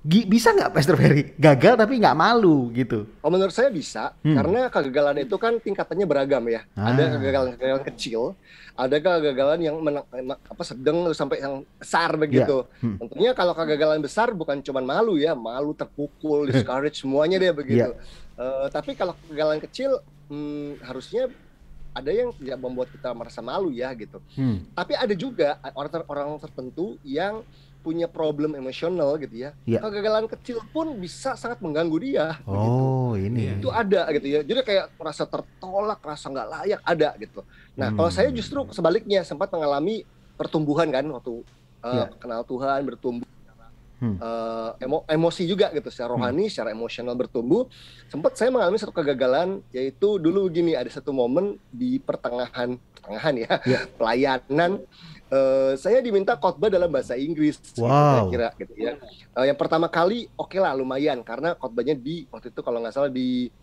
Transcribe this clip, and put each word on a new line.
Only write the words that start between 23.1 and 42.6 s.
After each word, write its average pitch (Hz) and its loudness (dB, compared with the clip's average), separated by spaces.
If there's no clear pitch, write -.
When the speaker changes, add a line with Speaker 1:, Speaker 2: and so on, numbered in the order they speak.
Speaker 2:
merasa 117 -10
malu 143 -4
ya 127 -4
gitu. 107 -14
Speaker 1:
Hmm. 120 -2
Speaker 2:
Tapi 180 -4
ada 208 2
juga 175 0
orang 143 -8
ter-, 156 -6
orang 143 -4
tertentu 147 -8
yang 185 -4
punya 165 -2
problem 156 -2
emosional 143 -2
gitu 127 -10
ya. 131 -10
Speaker 1:
Iya. 220 0
Speaker 2:
Kegagalan 214 0
kecil 233 -8
pun 311 -4
bisa 220 -6
sangat 240 -8
mengganggu 160 -2
dia 160 -2
begitu. 107 0
Speaker 1:
Oh, 131 2
ini. 107 0
Speaker 3:
Iya. 95 -2
Speaker 2:
Itu 98 -2
ada 196 2
gitu 147 0
ya. 147 2
Jadi 202 -2
kayak 196 0
merasa 156 -6
tertolak, 196 -6
merasa 147 -12
nggak 131 -6
layak, 165 -4
ada 151 2
gitu. 104 -14
Nah, 131 -2
kalau 160 2
Speaker 1:
Hmm. 170 -2
Speaker 2:
saya 233 4
justru 254 -4
sebaliknya 185 2
sempat 170 -6
mengalami 160 -2
pertumbuhan 156 0
kan 135 0
waktu, 123 -10
eh, 120 -4
Speaker 1:
Iya. 123 0
Speaker 2:
kenal 117 -8
Tuhan, 135 -2